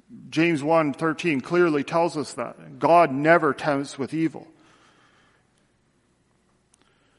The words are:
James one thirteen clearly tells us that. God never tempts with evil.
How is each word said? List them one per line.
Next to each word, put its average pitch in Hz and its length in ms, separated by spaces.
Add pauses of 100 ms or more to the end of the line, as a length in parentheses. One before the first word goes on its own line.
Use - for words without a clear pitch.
(300)
James 156 320
one 156 300
thirteen 160 480
clearly 160 440
tells 165 340
us 135 160
that. 131 460
God 220 340
never 156 400
tempts 139 440
with 127 160
evil. 160 340 (2750)